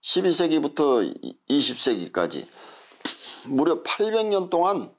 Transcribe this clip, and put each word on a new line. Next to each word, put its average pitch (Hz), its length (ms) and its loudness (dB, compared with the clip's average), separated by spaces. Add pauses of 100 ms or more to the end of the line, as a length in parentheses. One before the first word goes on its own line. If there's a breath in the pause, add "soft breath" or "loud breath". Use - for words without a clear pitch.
십이 185 300 0
세기부터 147 720 2
이, - 340 -8 (120)
이십 - 280 2
세기까지 87 720 -2 (1000 loud breath)
무려 147 340 2
팔백 220 460 0
년 190 200 0
동안 180 500 0